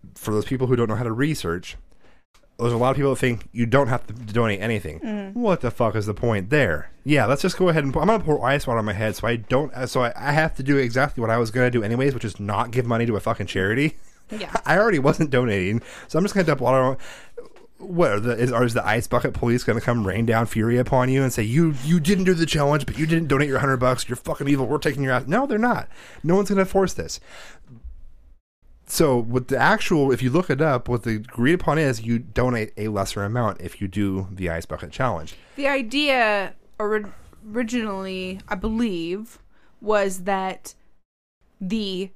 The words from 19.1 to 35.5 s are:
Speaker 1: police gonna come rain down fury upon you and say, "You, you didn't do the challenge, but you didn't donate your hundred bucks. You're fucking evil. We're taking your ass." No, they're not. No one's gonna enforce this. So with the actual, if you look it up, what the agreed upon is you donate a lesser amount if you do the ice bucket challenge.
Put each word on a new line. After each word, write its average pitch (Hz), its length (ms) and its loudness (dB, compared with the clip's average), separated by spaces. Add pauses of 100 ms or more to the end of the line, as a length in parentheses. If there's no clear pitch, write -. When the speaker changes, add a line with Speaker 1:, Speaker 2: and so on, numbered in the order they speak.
Speaker 1:
police 120 300 0
gonna 113 160 2
come 120 260 0
rain 98 180 0
down 113 220 2
fury 117 320 2
upon 127 320 2
you 135 120 4
and 131 100 2
say, 120 100 -2
"You, 147 320 2 (100)
you 165 160 4
didn't 185 240 2
do 185 80 4
the 165 140 2
challenge, 143 400 2
but 101 120 -6
you 151 60 0
didn't 165 240 2
donate 139 200 2
your 135 100 0
hundred 135 200 2
bucks. 127 300 0
You're 123 80 -4
fucking 147 320 -4
evil. 135 180 4
We're 147 120 0
taking 143 240 -2
your 131 100 0
ass." 123 140 0
No, 226 200 2
they're 254 120 0
not. 233 300 0 (340)
No 170 140 4
one's 196 120 2
gonna 196 140 2
enforce 190 320 2
this. - 260 -8 (1700)
So 139 320 4
with 120 300 -2
the 135 100 0
actual, 147 540 4
if 117 100 0
you 127 80 2
look 170 200 0
it 135 100 0
up, 139 280 2
what 120 160 -2
the 113 120 -2
agreed 117 380 0
upon 160 240 0
is 131 240 0
you 117 160 0
donate 120 580 -2
a 107 120 -4
lesser 101 360 -2
amount 110 360 -2
if 92 200 -10
you 101 80 -4
do 95 420 -2
the 92 200 -4
ice 82 160 -6
bucket 76 260 -10
challenge. 87 420 -4 (220)